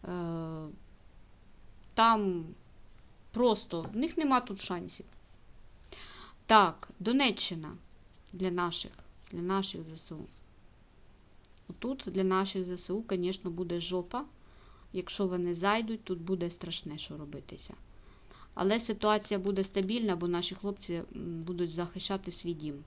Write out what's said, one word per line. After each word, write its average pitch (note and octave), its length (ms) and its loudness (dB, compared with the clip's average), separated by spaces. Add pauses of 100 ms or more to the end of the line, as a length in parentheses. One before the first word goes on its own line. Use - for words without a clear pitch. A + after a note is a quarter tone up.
е, E3 600 -4 (1300)
там G3+ 520 6 (840)
просто, G#3+ 600 2
в G#3 40 -4
них D#4 220 0
нема C4+ 220 4
тут G#3 200 -8
шансів. F3+ 460 -4 (1400)
Так, G3+ 420 8 (100)
Донеччина F#3 800 2 (560)
для F#3 180 0
наших, F3 420 0 (400)
для E3+ 100 -4
наших F#3+ 400 0
З D#3+ 100 -12
С D#3+ 200 -12
У. D#3 60 -10 (1500)
Отут B3+ 380 -6
для F#3+ 180 2
наших F#3+ 400 2
З F3 60 -4
С F3+ 200 -6
У, G#3+ 200 0
звісно, F3+ 400 0
буде F3 300 -2
жопа. F#3 440 -2 (680)
Якщо F#3+ 340 0
вони F3 280 2
зайдуть, G#3+ 500 2
тут F3+ 160 -2
буде F3 300 0
страшне, E3 480 -6
що D3+ 180 -8
робитися. C#3+ 580 -10 (800)
Але G#3 260 4
ситуація G#3 600 2
буде F#3+ 240 2
стабільна, G3 520 2
бо F3 120 0
наші F3 260 0
хлопці, G3 400 -4
м, E3 480 -6
будуть F3 280 -2
захищати F3+ 600 -4
свій F3 240 0
дім. D3+ 200 -6 (120)